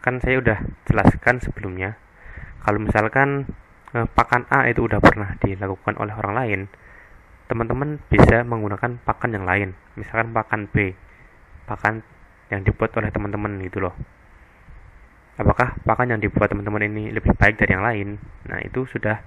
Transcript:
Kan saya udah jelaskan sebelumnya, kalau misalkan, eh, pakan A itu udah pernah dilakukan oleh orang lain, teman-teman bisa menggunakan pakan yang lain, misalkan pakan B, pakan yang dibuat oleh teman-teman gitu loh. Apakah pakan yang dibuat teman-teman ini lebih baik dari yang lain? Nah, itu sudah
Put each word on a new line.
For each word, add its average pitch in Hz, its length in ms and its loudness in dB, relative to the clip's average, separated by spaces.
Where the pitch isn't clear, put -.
Kan 127 160 -2
saya 127 240 2
udah 110 140 4
jelaskan - 560 4
sebelumnya, 95 560 -6
kalau 104 220 0
misalkan, 131 680 2
eh, 117 160 0
pakan 123 400 0
A 135 160 4
itu 120 160 2
udah 113 160 0
pernah 104 400 2
dilakukan 98 580 -4
oleh 104 220 -6
orang 101 160 -2
lain, 110 260 -2
teman-teman 123 640 -4
bisa - 320 8
menggunakan 117 640 -2
pakan - 240 -2
yang 98 160 -4
lain, 95 320 0
misalkan 113 400 -4
pakan 110 320 -2
B, 95 320 -2
pakan 110 320 -2
yang 98 160 -2
dibuat 110 320 0
oleh 107 160 -4
teman-teman 104 480 -4
gitu 98 220 -6
loh. 90 100 -4
Apakah 123 480 2
pakan 120 300 2
yang 104 40 -2
dibuat 104 300 2
teman-teman 104 400 -2
ini 107 240 -8
lebih 107 240 2
baik 104 220 4
dari 104 180 4
yang 98 80 0
lain? 104 220 -2
Nah, - 140 -8
itu - 260 -6
sudah 107 360 -2